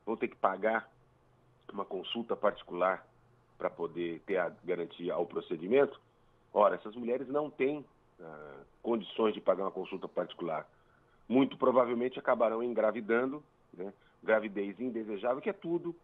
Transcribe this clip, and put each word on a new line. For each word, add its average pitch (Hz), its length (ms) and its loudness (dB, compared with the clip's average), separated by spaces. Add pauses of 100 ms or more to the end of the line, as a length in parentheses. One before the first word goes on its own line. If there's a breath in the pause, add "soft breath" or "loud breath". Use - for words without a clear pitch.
Vão 110 120 -2
ter 113 120 -2
que - 80 -10
pagar 104 540 0 (840)
uma 98 120 -4
consulta 101 520 -4
particular 90 680 0 (520)
pra 82 100 -2
poder 85 520 -4
ter 95 160 -2
a 85 160 0 (120)
garantia 85 500 -4
ao 85 120 0
procedimento? 98 760 0 (520)
Ora, 101 240 6
essas 104 180 -12
mulheres 120 340 -4
não 143 220 -2
têm, 139 340 0 (360)
ah, 76 400 -16 (220)
condições 110 520 2
de 104 60 -6
pagar 95 240 2
uma 95 80 0
consulta 92 340 -6
particular. 85 600 -4 (640 soft breath)
Muito 131 300 4
provavelmente 123 600 2
acabarão 117 440 2
engravidando, 117 800 0 (320)
né? 95 180 -10 (300 soft breath)
Gravidez 101 560 0
indesejável, 113 640 -4
que 220 80 -2
é - 20 -2
tudo, 170 520 -4